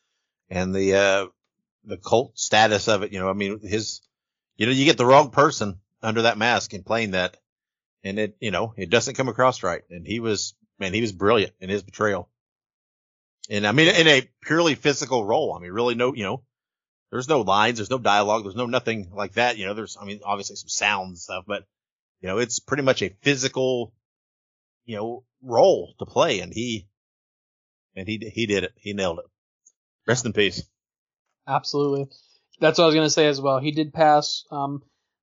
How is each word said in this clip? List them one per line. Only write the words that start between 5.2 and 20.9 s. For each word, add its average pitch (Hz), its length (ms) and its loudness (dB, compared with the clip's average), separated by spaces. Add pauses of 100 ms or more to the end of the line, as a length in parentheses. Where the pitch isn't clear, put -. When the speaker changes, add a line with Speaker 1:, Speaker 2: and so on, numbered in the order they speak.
Speaker 1:
person 113 480 0 (220)
under 110 220 -2
that 113 140 2
mask 110 360 0
and 92 120 -12
playing 110 260 -2
that, 92 260 -2 (640)
and 98 160 -6
it, 107 200 -4
you 110 120 -6
know, 110 260 -4
it 90 120 -8
doesn't 117 260 2
come 131 140 -2
across 127 340 0
right. 87 260 -4
And 87 160 -16
he 107 140 -6
was, 110 340 -4 (240)
man, 95 160 -6
he 110 80 0
was 107 120 -4
brilliant 98 460 2
in 92 100 -12
his 101 120 -2
portrayal. 98 480 -4 (1200)
And 104 160 -2
I 104 60 2
mean, 156 220 6
in 165 140 6
a 135 220 4 (120)
purely 160 340 2
physical 127 500 -2
role. 113 320 -2
I 87 40 -16
mean, 90 100 -14
really 117 240 0
no, 123 180 -2
you 113 100 -6
know, 98 200 -6 (680)
there's 127 180 -8
no 147 120 4
lines, 104 360 2
there's 104 120 -8
no 127 80 -2
dialogue, 104 460 0
there's 95 120 -10
no 123 100 -4
nothing 117 480 -4
like 98 200 -8
that. 117 240 0
You 98 80 -8
know, 98 80 -6
there's, 104 260 -12
I 104 60 -16
mean, 101 200 -12
obviously 101 320 -6
some - 120 -18
sound 101 400 -2